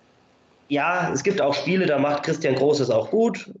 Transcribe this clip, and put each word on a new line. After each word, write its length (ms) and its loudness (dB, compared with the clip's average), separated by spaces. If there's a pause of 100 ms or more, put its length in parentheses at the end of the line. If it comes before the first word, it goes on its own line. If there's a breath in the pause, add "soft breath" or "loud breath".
(680)
ja, 440 0
es 100 -2
gibt 180 0
auch 140 2
Spiele, 320 0
da 120 2
macht 260 0
Christian 320 0
Groß 240 2
es 100 0
auch 200 0
gut 380 0 (120)